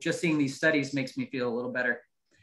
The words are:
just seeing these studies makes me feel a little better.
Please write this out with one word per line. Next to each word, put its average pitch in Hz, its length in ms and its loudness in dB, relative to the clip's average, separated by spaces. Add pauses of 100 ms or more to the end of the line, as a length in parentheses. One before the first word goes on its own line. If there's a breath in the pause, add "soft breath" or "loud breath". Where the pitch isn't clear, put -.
just 165 180 0
seeing 156 180 2
these 135 180 0
studies 147 380 2
makes 131 220 -2
me 127 100 -4
feel 123 220 -2
a 117 60 -2
little 123 160 -4
better. 120 300 0 (420)